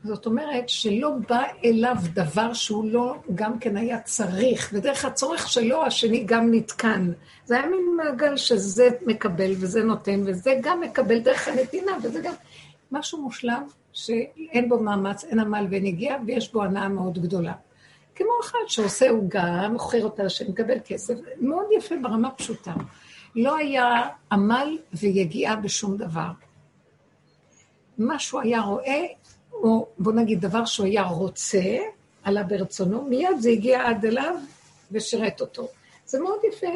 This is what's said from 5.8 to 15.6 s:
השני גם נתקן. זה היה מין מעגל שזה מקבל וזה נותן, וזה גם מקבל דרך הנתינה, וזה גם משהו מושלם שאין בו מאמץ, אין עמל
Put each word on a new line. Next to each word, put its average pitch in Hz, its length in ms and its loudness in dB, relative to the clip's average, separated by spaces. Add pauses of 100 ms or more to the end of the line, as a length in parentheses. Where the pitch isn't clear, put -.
השני 233 420 2
גם 233 280 6
נתקן. 214 580 2 (320)
זה 240 100 2
היה 277 120 2
מין 359 300 2
מעגל 285 400 0
שזה 214 520 4 (180)
מקבל 190 440 0
וזה 190 320 0
נותן, 214 420 0
וזה 196 380 2
גם 349 180 0
מקבל 233 380 2
דרך 254 300 2
הנתינה, 370 440 -2 (100)
וזה - 180 -4
גם 349 140 -6 (580)
משהו 294 300 -6
מושלם 240 400 -4 (300)
שאין 240 760 -2
בו 240 100 4
מאמץ, 202 460 -2
אין 226 160 2
עמל 208 300 0